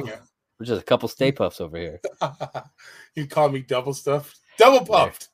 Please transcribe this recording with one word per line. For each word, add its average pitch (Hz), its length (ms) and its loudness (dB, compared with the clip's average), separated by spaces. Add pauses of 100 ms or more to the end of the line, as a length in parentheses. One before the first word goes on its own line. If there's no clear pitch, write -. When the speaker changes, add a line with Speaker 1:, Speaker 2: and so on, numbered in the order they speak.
Speaker 1:
couple, 120 80 -10
Speaker 2:
it. 107 100 -14 (400)
Speaker 1:
we're 117 60 -12
just 113 160 -2
a - 40 -18
couple 120 240 2
Stay 135 220 -2
Puffs 98 300 -4
over 82 160 -10
here. 85 220 -10 (220)
Speaker 2:
<laughs> 147 100 -4 (840)
You 147 120 -8
call 151 220 2
me 135 120 -4
double 131 320 -4
stuffed? 143 460 -6 (180)
Double 254 220 8
Speaker 1:
There. 185 80 -4 (180)
Speaker 2:
puffed. - 280 -10